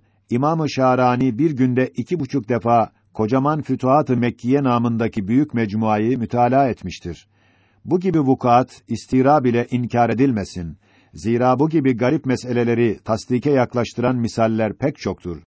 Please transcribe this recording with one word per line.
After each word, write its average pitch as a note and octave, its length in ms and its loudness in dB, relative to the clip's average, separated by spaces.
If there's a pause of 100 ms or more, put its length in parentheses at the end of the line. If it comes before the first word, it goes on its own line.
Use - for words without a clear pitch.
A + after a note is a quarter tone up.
(300)
İmam-ı D3 400 0
Şarani B2+ 680 2
bir D#3+ 120 0
günde B2+ 360 0 (100)
iki D#3+ 240 -4
buçuk C#3 280 -4
defa A#2 420 2 (240)
kocaman C3 480 0
Fütuhat-ı C3 540 0
Mekkiye A#2+ 460 0
namındaki A#2 640 -2
büyük C#3 260 0
mecmuayı A2 640 0
mütalaa B2 500 2
etmiştir. F2 600 -10 (560)
Bu D#3 160 0
gibi F3 200 0
vukuat, B2+ 680 2
istirab C3 560 2
ile A#2+ 260 0
inkar A#2+ 400 0
edilmesin. G#2+ 680 -2 (360)
Zira A#2+ 440 0
bu D3+ 100 2
gibi C3+ 280 0
garip B2+ 300 0
meseleleri A#2+ 800 0
tasdike A#2+ 460 -2
yaklaştıran B2+ 680 0
misaller A2 560 0
pek C#3+ 260 -4
çoktur. E2+ 540 -8